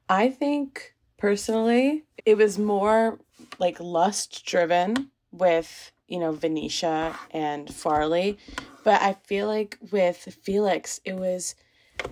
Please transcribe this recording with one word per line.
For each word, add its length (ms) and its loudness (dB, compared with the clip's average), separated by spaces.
I 220 4
think, 640 -4
personally, 880 2
it 120 6
was 220 2
more, 600 2
like, 220 0
lust-driven 1300 0
with, 600 0
you 100 -6
know, 140 -2
Venetia 840 -4
and 420 -6
Farley. 680 0
But 200 4
I 100 2
feel 220 -4
like 320 -4
with 500 -2
Felix, 600 -2
it 100 -8
was 400 -4